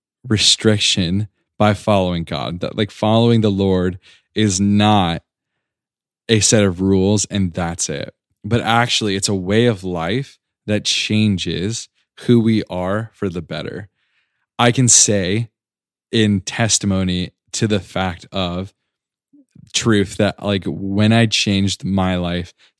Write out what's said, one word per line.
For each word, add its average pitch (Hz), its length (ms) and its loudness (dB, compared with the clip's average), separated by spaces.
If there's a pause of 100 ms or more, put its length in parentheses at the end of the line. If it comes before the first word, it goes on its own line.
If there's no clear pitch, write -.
(280)
restriction 104 1000 0 (280)
by 107 160 4
following 92 520 0
God. 78 340 -8
That, - 160 -6
like, 104 160 -4
following 113 480 2
the 107 100 2
Lord 95 480 0 (380)
is 101 240 0
not 101 640 2 (1040)
a 110 140 4
set 104 240 4
of 92 160 0
rules 98 440 2
and 95 280 -4
that's 85 340 -6
it. - 260 -8 (300)
But 110 160 -2
actually, 113 560 0
it's 98 140 -4
a 104 40 0
way 101 340 2
of 95 180 -2
life 90 520 -6 (280)
that 104 180 -2
changes 101 1040 -2 (340)
who 120 180 4
we 110 240 2
are 95 500 -6
for 101 160 -6
the 85 140 -8
better. 78 460 -10 (680)
I 120 120 6
can 123 160 2
say 104 640 2 (640)
in 104 300 2
testimony 95 920 -2 (220)
to - 140 -2
the 104 120 0
fact 92 520 -6
of 92 420 -6 (960)
truth 101 460 0
that, 101 260 -2
like, 98 220 -2
when 98 480 0
I 117 140 4
changed 98 580 -2
my 92 300 0
life 87 380 -6 (260)